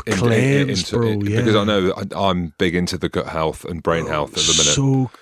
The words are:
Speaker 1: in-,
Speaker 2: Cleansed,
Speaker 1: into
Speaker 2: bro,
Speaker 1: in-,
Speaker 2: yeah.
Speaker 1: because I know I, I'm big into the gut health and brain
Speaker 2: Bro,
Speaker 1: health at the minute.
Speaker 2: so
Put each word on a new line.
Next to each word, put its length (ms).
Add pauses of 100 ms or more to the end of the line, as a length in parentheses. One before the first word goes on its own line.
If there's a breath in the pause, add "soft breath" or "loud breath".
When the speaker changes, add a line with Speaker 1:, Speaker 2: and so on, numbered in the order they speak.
Speaker 1:
in-, 60
Speaker 2:
Cleansed, 800
Speaker 1:
into 40
Speaker 2:
bro, 120
Speaker 1:
in-, 120
Speaker 2:
yeah. 160
Speaker 1:
because 180
I 100
know 300
I, 340
I'm 280
big 160
into 240
the 120
gut 180
health 360
and 200
brain 220
Speaker 2:
Bro, 60
Speaker 1:
health 200
at 120
the 100
minute. 200
Speaker 2:
so 380 (100)